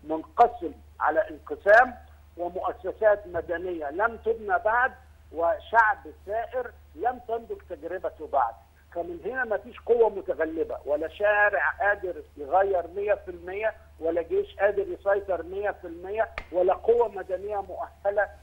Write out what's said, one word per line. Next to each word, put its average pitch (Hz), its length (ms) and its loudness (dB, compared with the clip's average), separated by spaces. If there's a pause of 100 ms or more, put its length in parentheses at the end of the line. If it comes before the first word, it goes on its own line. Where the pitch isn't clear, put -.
منقسم 240 680 2 (280)
على 151 200 2 (100)
انقسام 196 640 4 (420)
ومؤسسات 185 880 0
مدنية 170 640 -6
لم 220 260 -2
تبنى 214 420 -2
بعد 240 340 2 (400)
وشعب 170 680 2 (280)
سائر 233 440 -6 (240)
لم 233 240 -2 (100)
تنضج 220 300 -6 (120)
تجربته 165 600 -10
بعد. 123 220 0 (400)
فمن 170 300 -8
هنا 254 200 -4
ما 214 120 -2
فيش 220 240 -10
قوة 226 280 4
متغلبة، 160 680 -4 (100)
ولا 151 220 -2
شارع 202 600 2 (100)
قادر 185 420 0 (140)
يغير 170 500 2
مية 202 280 0
في - 160 -8
المية، 185 440 -6 (260)
ولا 165 220 0
جيش 190 340 -2
قادر 202 320 2
يسيطر 190 540 0
مية 190 280 -6
في - 160 -12
المية، 185 420 -4 (240)
ولا 180 220 4
قوة 233 340 4
مدنية 196 540 -6
مؤهلة 190 680 -2 (140)